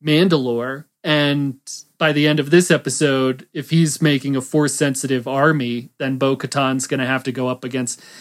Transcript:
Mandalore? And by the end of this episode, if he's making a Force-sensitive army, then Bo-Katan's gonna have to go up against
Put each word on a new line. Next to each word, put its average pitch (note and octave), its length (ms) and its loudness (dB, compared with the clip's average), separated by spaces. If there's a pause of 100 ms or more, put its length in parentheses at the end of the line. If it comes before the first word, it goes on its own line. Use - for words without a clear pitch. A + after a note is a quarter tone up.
Mandalore? C#3+ 840 0 (180)
And C#3+ 560 0 (400)
by D#3 120 2
the D3 160 2
end D3+ 120 2
of C#3 100 -4
this F3 220 6
episode, C3+ 840 0
if D3 160 -8
he's D#3+ 320 2
making C#3 340 2
a C3 60 -2
Force-sensitive C#3 840 0
army, C3+ 600 0 (100)
then C3+ 180 -2
Bo-Katan's C3+ 680 -2
gonna C3 180 -4
have C3 200 -2
to C3+ 60 -4
go B2+ 160 -4
up B2+ 160 -6
against B2+ 380 -6 (200)